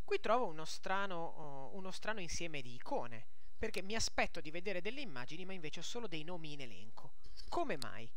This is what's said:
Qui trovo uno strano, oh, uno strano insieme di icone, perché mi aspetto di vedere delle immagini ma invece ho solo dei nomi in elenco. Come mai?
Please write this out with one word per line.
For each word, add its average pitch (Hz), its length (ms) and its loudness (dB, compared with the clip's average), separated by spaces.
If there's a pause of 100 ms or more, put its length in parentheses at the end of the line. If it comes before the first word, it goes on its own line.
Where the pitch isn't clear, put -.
Qui 392 200 2
trovo 226 260 4
uno 156 160 0
strano, 190 520 0
oh, 147 600 -2
uno 190 160 0
strano 214 300 0
insieme 160 400 2
di 127 120 0
icone, 120 540 0 (300)
perché 214 240 0
mi 196 140 0
aspetto 220 440 2
di 151 100 -2
vedere 180 300 0
delle 233 220 0
immagini 151 420 -2
ma 185 80 -2
invece 165 300 0
ho - 20 0
solo 240 240 0
dei 160 160 0
nomi 160 300 -2
in 143 80 -2
elenco. 110 540 0 (340)
Come 285 260 2
mai? 113 420 -2